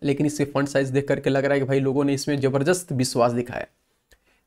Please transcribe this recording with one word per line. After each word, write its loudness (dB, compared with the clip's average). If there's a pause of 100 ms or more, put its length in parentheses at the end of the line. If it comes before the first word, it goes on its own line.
लेकिन 0
इससे -2
फंड 0
साइज 0
देख 0
करके 0
लग 2
रहा 2
है 2
कि 0
भाई 2
लोगों 0
ने 2
इसमें -2
ज़बरदस्त 0
विश्वास 2
दिखाया। -6 (800)